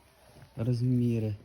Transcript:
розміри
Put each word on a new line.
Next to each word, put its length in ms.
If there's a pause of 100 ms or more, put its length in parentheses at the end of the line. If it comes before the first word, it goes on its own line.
(560)
розміри 880